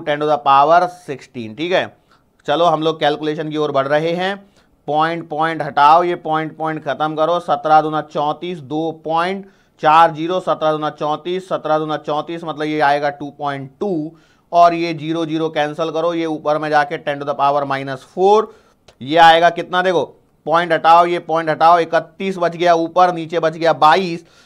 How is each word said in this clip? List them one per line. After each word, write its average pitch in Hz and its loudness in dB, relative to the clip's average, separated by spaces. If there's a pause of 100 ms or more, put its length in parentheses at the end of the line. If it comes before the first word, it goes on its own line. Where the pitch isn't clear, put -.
ten 147 -2
to 151 0
the 151 2
power 143 4 (220)
sixteen, 117 -14
ठीक 165 -6
है। 156 0 (640)
चलो 151 0
हम 156 0
लोग 160 -2
कैलकुलेशन 151 -4
की 151 -8
ओर 151 -2
बढ़ 135 -2
रहे 151 0
हैं। 185 -4 (540)
पॉइंट 160 -2
पॉइंट 156 -4
हटाओ, 147 4
ये 175 -2
पॉइंट 156 -6
पॉइंट 156 -8
खत्म 151 -4
करो, 160 0
सत्रह 156 2
दूना 156 -4
चौंतीस, 156 -6
दो 151 -6 (140)
पॉइंट 180 -4 (380)
चार 160 6
ज़ीरो, 165 -4
सत्रह 156 -2
दूना 151 -4
चौंतीस, 156 -6
सत्रह 156 -2
दूना 156 -4
चौंतीस, 151 -6
मतलब 151 -8
ये 151 -4
आएगा 143 0
टू 143 -14
पॉइंट 139 -8
टू, 165 -6 (400)
और 170 6
ये 170 -4
ज़ीरो 160 -4
ज़ीरो 160 -4
कैंसिल 156 -4
करो, 160 -2
ये 165 -2
ऊपर 151 -2
में 156 -6
जाके 147 0
ten 143 -6
to 143 -6
the 139 -6
power 143 0
minus 135 -8
four, 208 2 (560)
ये 139 -2
आएगा 165 8
कितना, 175 -4
देखो 175 0 (420)
पॉइंट 165 0
हटाओ, 165 6
ये 175 -2
पॉइंट 165 -2
हटाओ, 160 4
इकतीस 170 -4
बच 170 -2
गया 170 2
ऊपर, 165 2
नीचे 165 -6
बच 160 0
गया 165 0
बाईस, 165 2 (200)